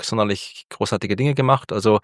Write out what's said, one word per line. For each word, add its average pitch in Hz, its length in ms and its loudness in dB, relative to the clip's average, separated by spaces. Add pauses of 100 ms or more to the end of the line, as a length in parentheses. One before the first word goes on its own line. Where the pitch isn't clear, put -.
sonderlich - 680 -4
großartige 101 480 -2
Dinge 139 180 0
gemacht. 135 380 0
Also 104 300 4